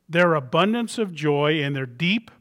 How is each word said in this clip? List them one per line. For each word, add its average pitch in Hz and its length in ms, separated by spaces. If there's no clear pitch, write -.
their 170 280
abundance 190 640
of 190 160
joy 147 480
and 143 120
their 135 120
deep 170 440